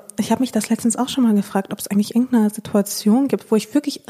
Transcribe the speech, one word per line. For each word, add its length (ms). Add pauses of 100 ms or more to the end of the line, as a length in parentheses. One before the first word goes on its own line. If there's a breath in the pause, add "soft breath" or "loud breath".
(200)
ich 120
habe 100
mich 100
das 180
letztens 260
auch 140
schon 140
mal 100
gefragt, 400
ob 60
es 80
eigentlich 280
irgendeine 360
Situation 760
gibt, 240
wo 40
ich 180
wirklich 360